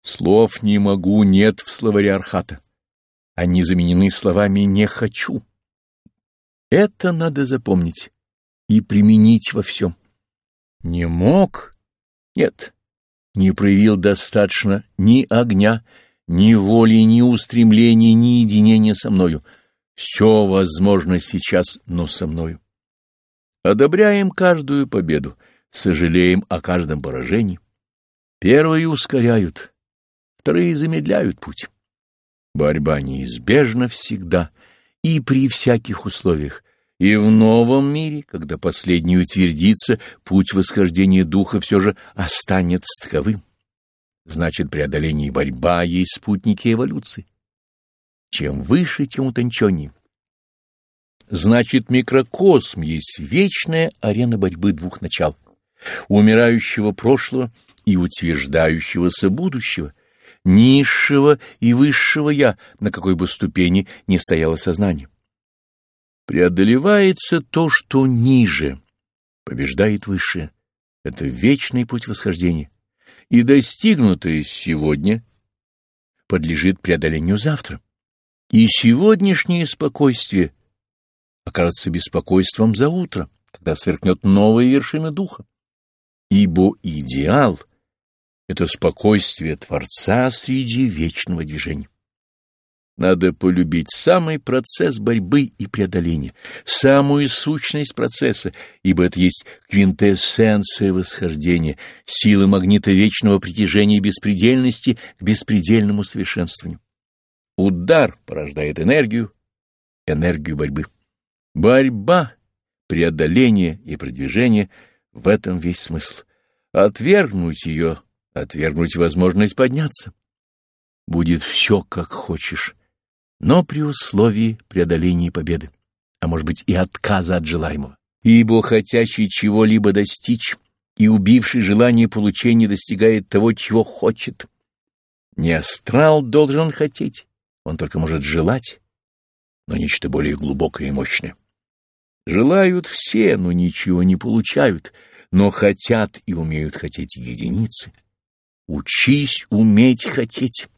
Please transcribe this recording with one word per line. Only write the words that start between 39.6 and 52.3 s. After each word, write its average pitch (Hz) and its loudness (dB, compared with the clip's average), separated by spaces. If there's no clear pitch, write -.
путь 95 0
восхождения 95 2
духа 95 -2
всё 98 0
же 101 -2
останется 92 -2
таковым. 92 -4
Значит, 80 -6
преодоление 76 -4
и - -6
борьба 69 -2
есть 87 -2
спутники 104 -4
эволюции. - -6
Чем 71 -6
выше, 143 -2
тем 139 -6
утончённее. 110 -2
Значит, 113 0
микрокосм 127 0